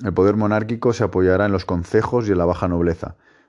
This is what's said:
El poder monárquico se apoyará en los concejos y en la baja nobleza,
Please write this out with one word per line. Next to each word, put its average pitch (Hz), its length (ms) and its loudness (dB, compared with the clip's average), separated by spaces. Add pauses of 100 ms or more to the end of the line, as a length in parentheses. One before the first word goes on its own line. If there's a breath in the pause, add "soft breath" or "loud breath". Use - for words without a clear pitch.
El 92 100 -4
poder 98 220 4
monárquico 107 560 0
se 113 100 -2
apoyará 92 440 2
en 101 60 0
los 92 120 -2
concejos 110 640 -2
y 101 40 2
en 90 60 2
la 87 60 2
baja 87 240 0
nobleza, 85 480 -2 (320 soft breath)